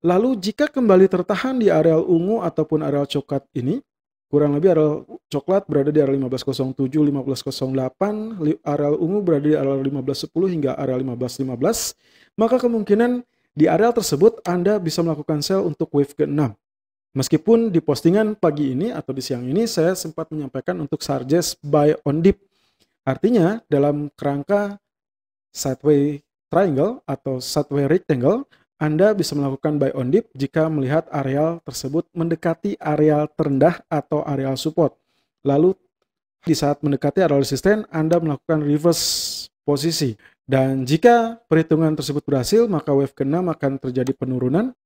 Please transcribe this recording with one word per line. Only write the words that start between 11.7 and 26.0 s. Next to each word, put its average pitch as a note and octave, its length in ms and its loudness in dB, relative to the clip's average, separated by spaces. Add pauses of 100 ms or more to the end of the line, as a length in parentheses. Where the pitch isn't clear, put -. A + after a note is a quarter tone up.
maka A#3 240 2
kemungkinan A#3+ 640 0 (320)
di D3+ 80 4
areal F#3+ 320 4
tersebut G3 480 2
Anda F3+ 320 0
bisa F3 240 -4
melakukan D3+ 400 -2
sell F#3+ 240 -2
untuk D#3 320 -4
wave C#3+ 160 2
keenam. C#3+ 480 -2 (560)
Meskipun A3 540 2
di E3+ 80 -2
postingan G3 580 2
pagi D3 380 0
ini G3 180 -4
atau C#3 240 -8
di C3+ 80 -8
siang B2 240 -6
ini F#3 160 0
saya F3+ 320 0
sempat D#3+ 320 -10
menyampaikan D3+ 480 -8
untuk D#3 240 -6
suggest C#3 640 -2
buy D3 300 4 (100)
on D3 160 0
dip. F#3 220 4 (640)
Artinya G3 640 2
dalam D3 480 0
kerangka G3+ 640 -4 (720)
sideway C#3+ 680 0 (260)